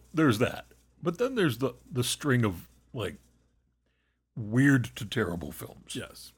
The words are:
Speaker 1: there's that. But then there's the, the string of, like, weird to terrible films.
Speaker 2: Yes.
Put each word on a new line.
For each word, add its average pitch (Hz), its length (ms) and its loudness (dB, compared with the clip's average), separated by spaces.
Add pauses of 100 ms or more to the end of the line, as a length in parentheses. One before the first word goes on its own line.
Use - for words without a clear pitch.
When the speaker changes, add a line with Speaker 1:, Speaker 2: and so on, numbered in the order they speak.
(140)
Speaker 1:
there's 143 260 6
that. - 280 0 (340)
But 170 160 -4
then 262 180 0
there's 156 220 2
the, 123 160 -2 (180)
the 123 120 0
string 123 420 2
of, 90 220 -2 (260)
like, 95 220 -6 (1200)
weird 123 500 2 (100)
to 110 100 -10
terrible 85 460 -4
films. - 440 -16
Speaker 2:
Yes. - 420 -14